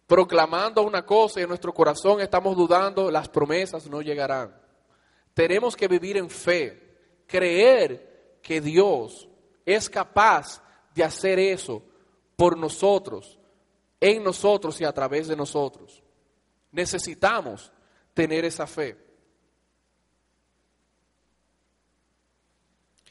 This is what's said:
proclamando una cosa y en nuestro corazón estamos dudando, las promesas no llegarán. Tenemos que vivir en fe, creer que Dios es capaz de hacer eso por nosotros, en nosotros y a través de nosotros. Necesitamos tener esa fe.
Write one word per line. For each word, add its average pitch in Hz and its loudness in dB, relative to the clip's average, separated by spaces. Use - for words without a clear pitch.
proclamando 180 2
una 202 -4
cosa 214 2
y - -4
en 175 -6
nuestro 175 -8
corazón 165 2
estamos 190 -2
dudando, 185 2
las 151 -2
promesas 156 -4
no 147 -10
llegarán. 139 -6
Tenemos 190 0
que 202 0
vivir 185 0
en 180 -6
fe, - -6
creer 180 2
que 160 -6
Dios 156 0
es 208 0
capaz 196 0
de 170 2
hacer 185 0
eso 180 -2
por 175 4
nosotros, 165 -2
en 214 2
nosotros 196 -2
y - -2
a 147 -2
través 143 -4
de 156 -6
nosotros. - -8
Necesitamos 175 -4
tener 160 -2
esa 165 -8
fe. 135 -10